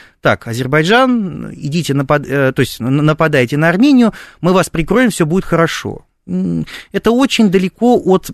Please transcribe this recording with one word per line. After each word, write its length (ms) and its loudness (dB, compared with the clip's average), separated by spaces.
«Так, 260 -2
Азербайджан, 1040 0
идите 420 -4
напад-, 340 0
э, 240 0
то 80 -4
есть 200 -4
н-, 220 0
нападайте 540 2
на 120 2
Армению, 440 4
мы 120 2
вас 180 2
прикроем, 400 0
все 160 -2
будет 180 -2
хорошо». 600 -4
М, 360 -2
это 180 0
очень 400 2
далеко 540 2
от, 300 0